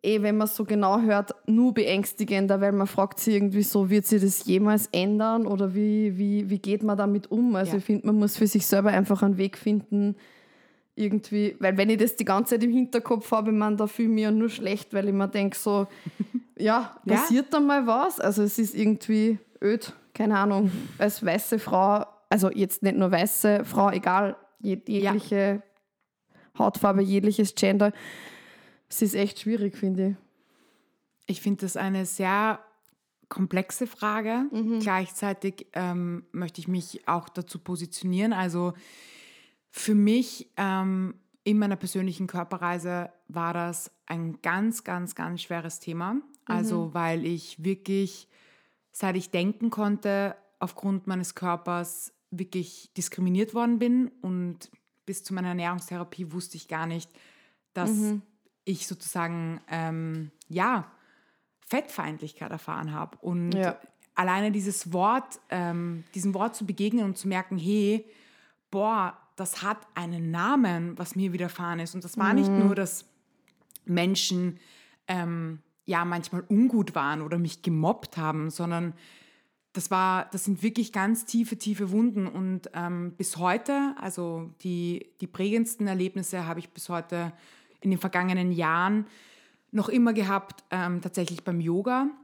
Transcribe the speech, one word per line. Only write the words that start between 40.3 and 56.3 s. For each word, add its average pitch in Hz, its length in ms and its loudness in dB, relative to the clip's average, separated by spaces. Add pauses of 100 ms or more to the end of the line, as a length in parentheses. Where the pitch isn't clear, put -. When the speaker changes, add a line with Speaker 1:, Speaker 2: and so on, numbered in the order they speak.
Speaker 2:
ähm, 190 560 -2 (300)
in 214 140 4
meiner 202 180 2
persönlichen 185 500 -4
Körperreise 175 840 -4 (180)
war 170 260 -4
das 170 360 -6 (140)
ein 165 380 -6
ganz, 208 420 -2
ganz, 180 300 -6
ganz 165 260 -8
schweres 165 400 -8
Thema. 175 360 -6 (280)
Also 214 440 -2
Speaker 1:
Mhm. 147 60 -12
Speaker 2:
weil 165 300 -2
ich 160 400 -8
wirklich, 196 640 -2 (600)
seit 190 260 -4
ich 180 140 -6
denken 208 400 0
konnte, 202 640 -2 (220)
aufgrund 190 480 -4
meines 185 280 -4
Körpers 175 800 -6 (180)
wirklich 180 680 -10
diskriminiert 185 560 -2
worden 233 240 0
bin 247 320 2 (100)
und 180 500 -6 (360)
bis 190 180 -10
zu - 100 -10
meiner 180 140 -4
Ernährungstherapie 175 840 -6